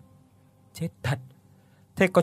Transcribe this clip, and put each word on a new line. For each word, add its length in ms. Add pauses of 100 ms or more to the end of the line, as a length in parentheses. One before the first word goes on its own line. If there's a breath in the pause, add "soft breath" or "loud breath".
(720)
Chết 160 (140)
thật, 160 (760 soft breath)
thế 120
có 160